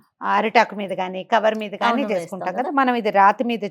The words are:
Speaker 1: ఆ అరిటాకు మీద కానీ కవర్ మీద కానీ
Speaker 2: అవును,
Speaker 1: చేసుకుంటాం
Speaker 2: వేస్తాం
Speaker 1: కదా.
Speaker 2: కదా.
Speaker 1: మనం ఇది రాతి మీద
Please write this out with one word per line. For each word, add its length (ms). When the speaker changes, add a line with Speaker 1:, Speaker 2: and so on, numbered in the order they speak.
Speaker 1:
ఆ 140
అరిటాకు 380
మీద 160
కానీ 340
కవర్ 300
మీద 160
కానీ 320
Speaker 2:
అవును, 120
Speaker 1:
చేసుకుంటాం 320
Speaker 2:
వేస్తాం 160
Speaker 1:
కదా. 0
Speaker 2:
కదా. 80
Speaker 1:
మనం 240
ఇది 160
రాతి 340
మీద 260